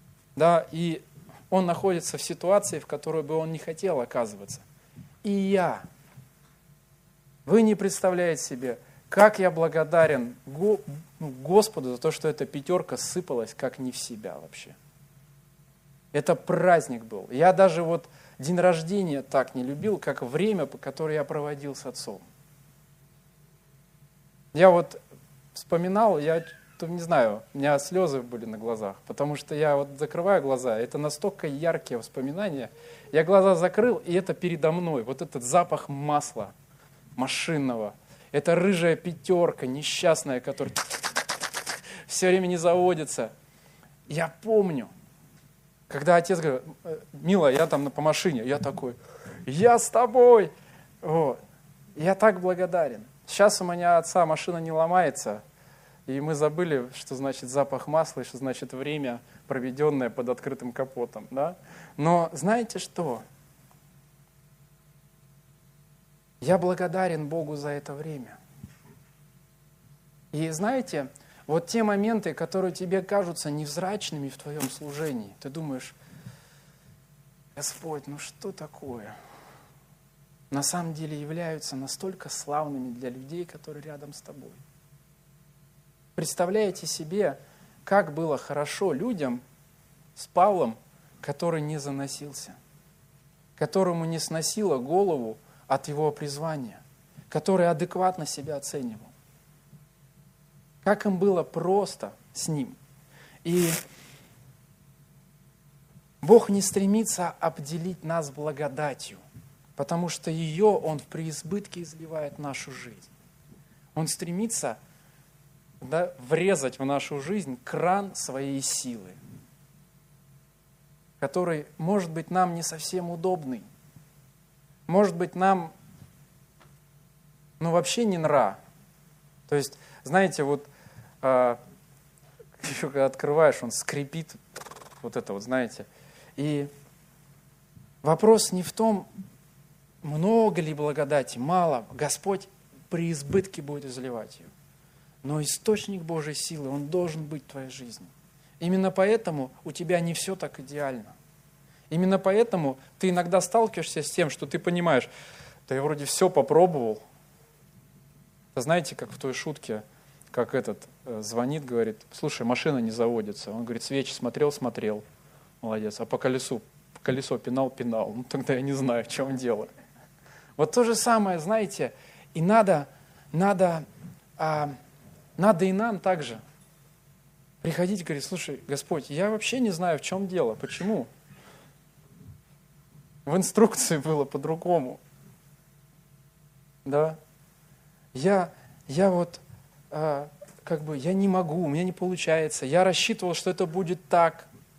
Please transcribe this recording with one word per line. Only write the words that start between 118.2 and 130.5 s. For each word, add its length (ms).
силы, 500
который, 460
может 340
быть, 180
нам 260
не 80
совсем 460
удобный, 540
может 280
быть, 200
нам, 380
ну, 120
вообще 340
не 120
нра. 420
То 60
есть, 220
знаете, 400
вот, 240